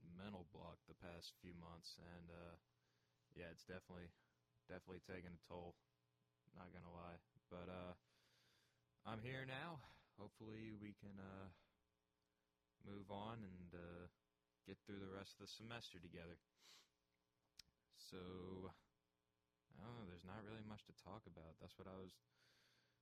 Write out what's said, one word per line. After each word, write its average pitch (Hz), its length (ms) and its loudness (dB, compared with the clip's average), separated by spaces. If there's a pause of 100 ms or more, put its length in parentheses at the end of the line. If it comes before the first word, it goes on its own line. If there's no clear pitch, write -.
(160)
mental 95 400 2
block 87 320 -2
the 82 160 -6
past 85 400 -2
few 90 160 0
months, 85 400 -2
and, 85 320 -4
uh, 85 240 -2 (800)
yeah, 85 160 2
it's - 160 -6
definitely, 90 400 0 (640)
definitely 92 320 0
taking 90 320 0
a 80 80 -10
toll, 87 320 0 (800)
not 90 160 -4
gonna 90 160 -4
lie. 87 320 0 (320)
But, 87 160 2
uh, 90 240 4 (1120)
I'm 110 160 6
here 131 240 4
now. 135 400 4 (320)
Hopefully 110 640 0
we 104 160 2
can, 101 240 -4
uh, 95 320 0 (1400)
move 101 240 2
on 110 320 4
and, 90 320 -2
uh, 87 320 -2 (560)
get 95 240 -2
through 101 160 2
the 95 80 2
rest 98 240 0
of 101 80 -6
the - 80 -2
semester 113 480 -2
together. 85 400 -2 (1700)
So, 92 640 4 (1040)
I 85 80 -4
don't 117 160 0
know, 98 80 0
there's 87 160 -4
not 101 180 0
really 107 220 0
much 107 240 -2
to 87 160 -12
talk 95 240 0
about. 82 320 -6
That's 92 180 -4
what 95 80 -4
I 92 80 0
was, 95 160 0 (920)